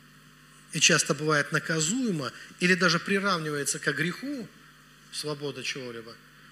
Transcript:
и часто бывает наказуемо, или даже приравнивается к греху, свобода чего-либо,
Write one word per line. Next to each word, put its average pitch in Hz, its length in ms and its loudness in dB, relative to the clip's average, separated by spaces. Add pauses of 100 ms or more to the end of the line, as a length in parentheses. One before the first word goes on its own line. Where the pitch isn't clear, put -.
(720)
и 160 80 -2
часто - 340 6
бывает 147 380 2
наказуемо, 160 800 0 (260)
или 180 160 4
даже 175 240 4
приравнивается 160 800 0
к 151 140 0
греху, 180 560 -4 (640)
свобода 143 500 -6
чего-либо, 117 500 -8 (400)